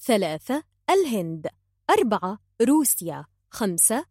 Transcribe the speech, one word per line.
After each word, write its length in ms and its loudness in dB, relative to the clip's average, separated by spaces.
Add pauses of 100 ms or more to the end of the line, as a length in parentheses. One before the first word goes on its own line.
ثلاثة، 640 -2 (260)
الهند. 580 0 (420)
أربعة، 500 0 (220)
روسيا. 640 0 (240)
خمسة، 600 0